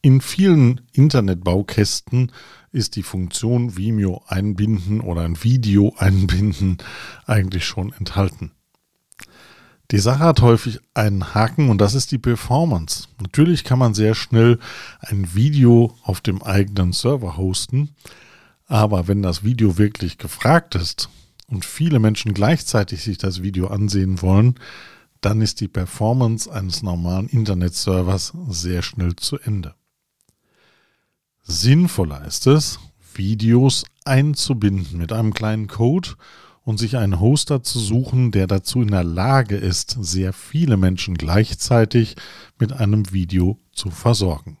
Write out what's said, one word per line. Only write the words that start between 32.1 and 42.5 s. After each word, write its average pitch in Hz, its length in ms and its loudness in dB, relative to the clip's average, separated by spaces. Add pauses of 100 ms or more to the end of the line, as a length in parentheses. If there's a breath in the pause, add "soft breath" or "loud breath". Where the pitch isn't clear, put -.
ist - 220 -2
es, 147 320 2 (340)
Videos 113 720 2 (180)
einzubinden 107 920 0
mit 85 160 -4
einem 110 220 -2
kleinen 107 320 -4
Code 131 420 -2 (540 loud breath)
und 107 160 -4
sich 113 180 -4
einen 98 220 0
Hoster 131 420 2
zu - 160 -6
suchen, 123 540 0
der 95 160 0
dazu 98 340 -2
in 110 60 0
der 95 160 0
Lage 104 540 0
ist, 95 440 -4
sehr 92 320 -4
viele 147 420 0
Menschen 92 380 0
gleichzeitig 110 1000 0 (420 loud breath)